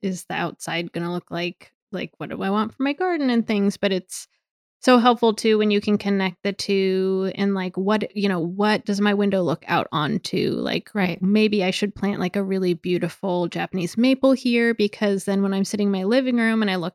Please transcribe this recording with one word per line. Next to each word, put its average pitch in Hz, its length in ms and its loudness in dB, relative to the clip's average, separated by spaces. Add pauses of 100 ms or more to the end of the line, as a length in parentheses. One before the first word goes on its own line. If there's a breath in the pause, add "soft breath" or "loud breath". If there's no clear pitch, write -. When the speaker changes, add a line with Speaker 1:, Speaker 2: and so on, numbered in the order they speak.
Speaker 1:
is 185 240 -4
the 170 80 -8
outside 165 580 -6
gonna 170 200 -4
look 175 180 -6
like? 175 420 -8 (200)
Like, 180 260 -8
what 151 120 -10
do - 120 -8
I 190 80 -2
want 214 240 -2
for - 80 -6
my 277 100 0
garden 311 380 -2
and 233 160 2
things? 202 320 0
But 202 140 0
it's - 360 -8 (520)
so 254 180 6
helpful 233 360 4
too 220 240 2
when 214 140 2
you 202 80 2
can 208 180 0
connect 190 460 -2
the 202 80 -2
two 190 840 0
and, 202 180 0
like, 185 240 -4
what, 208 400 0
you 202 120 0
know, 185 100 0
what 202 460 0
does 196 160 -2
my 208 120 4
window 196 300 2
look 160 240 -2
out 160 240 0
onto? - 600 -2
Like, - 420 -4
Speaker 2:
Right. 180 260 -2
Speaker 1:
maybe 208 440 2
I 190 80 0
should 202 240 -4
plant, 196 240 -2
like, 180 160 -2
a 202 80 0
really 190 300 0
beautiful 175 720 -2
Japanese 170 500 -4
maple 262 340 4
here, 233 420 2
because 208 500 0
then 196 180 0
when 196 100 0
I'm 196 120 0
sitting 202 240 -2
in 196 40 2
my 185 120 -2
living 254 320 2
room 226 260 2
and 202 80 0
I 185 60 0
look 180 180 -4